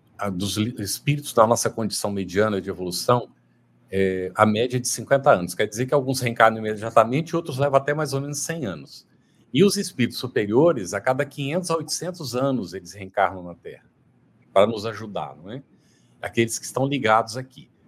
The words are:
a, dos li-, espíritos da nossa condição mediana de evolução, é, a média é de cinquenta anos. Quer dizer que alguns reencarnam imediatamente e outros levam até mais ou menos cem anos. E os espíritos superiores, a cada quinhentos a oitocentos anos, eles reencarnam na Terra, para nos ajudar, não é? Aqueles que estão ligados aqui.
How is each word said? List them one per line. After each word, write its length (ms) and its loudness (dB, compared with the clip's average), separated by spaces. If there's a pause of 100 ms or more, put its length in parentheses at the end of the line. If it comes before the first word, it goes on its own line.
(160)
a, 140 -4
dos 260 -4
li-, 220 -2
espíritos 560 -4
da 120 8
nossa 220 2
condição 420 -4
mediana 500 0
de 100 -8
evolução, 580 -2 (640)
é, 440 0
a 120 6
média 320 2
é 20 0
de 80 -6
cinquenta 420 2
anos. 240 4
Quer 120 0
dizer 180 -4
que 80 -2
alguns 280 0
reencarnam 400 4
imediatamente 680 2
e 60 -4
outros 220 -4
levam 180 2
até 160 2
mais 220 -2
ou 60 -2
menos 180 -8
cem 260 -6
anos. 420 -10 (460)
E 100 4
os 140 4
espíritos 420 -2
superiores, 760 2
a 60 -2
cada 260 0
quinhentos 440 -6
a 60 0
oitocentos 580 -8
anos, 380 -2
eles 200 -14
reencarnam 500 -2
na 120 -12
Terra, 300 -18 (680)
para 140 6
nos 200 -4
ajudar, 500 -8
não 140 -18
é? 120 -12 (580)
Aqueles 380 -2
que 60 -12
estão 220 -2
ligados 500 2
aqui. 340 -14 (180)